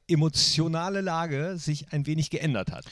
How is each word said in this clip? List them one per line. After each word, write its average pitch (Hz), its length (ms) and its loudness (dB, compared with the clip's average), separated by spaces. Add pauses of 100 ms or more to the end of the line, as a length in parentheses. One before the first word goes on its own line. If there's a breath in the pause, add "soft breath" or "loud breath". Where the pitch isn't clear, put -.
emotionale 165 960 2
Lage 165 560 -2
sich 151 340 -4
ein 147 140 0
wenig 156 240 0
geändert 131 420 0
hat? - 200 -10